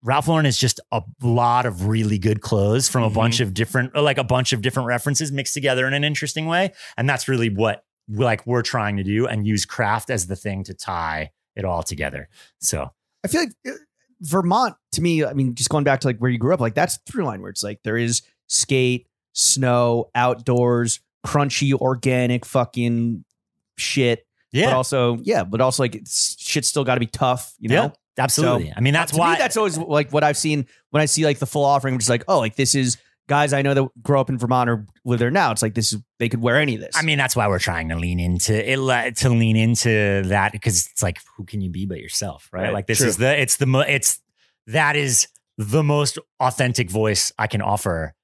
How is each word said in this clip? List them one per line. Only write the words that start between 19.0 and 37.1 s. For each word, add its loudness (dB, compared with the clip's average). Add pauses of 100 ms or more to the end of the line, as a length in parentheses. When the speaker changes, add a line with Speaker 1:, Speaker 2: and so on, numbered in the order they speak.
Speaker 3:
snow, 2
outdoors, 2 (260)
crunchy, 0
organic 0
fucking -2 (540)
shit. 0 (260)
Speaker 1:
Yeah. 2
Speaker 3:
But 2
also, 0
yeah, 0
but -2
also, 0
like, -2
it's, -4
shit's -2
still 0
gotta 0
be 0
tough, -2
you -8
know? 4
Speaker 1:
Yeah, -2 (340)
absolutely. 0
Speaker 3:
So, -14
Speaker 1:
I -10
mean, 4
that's 2
Speaker 3:
to 0
me, 2
Speaker 1:
why 4
Speaker 3:
that's 0
always, 0
like, 0
what 2
I've 2
seen -2 (240)
when 2
I 4
see, 0
like, 2
the -2
full -2
offering, 2
I'm -2
just -2
like, 2
"Oh, 4
like, -2
this 0
is 0 (300)
guys 2
I 2
know 2
that 2 (140)
grow 2
up 0
in -2
Vermont 2
or -4 (180)
live 0
there 2
now." 2
It's -2
like, -2
this -2
is, -6 (180)
they -2
could -2
wear 2
any 0
of -8
this. -8
Speaker 1:
I 0
mean, 0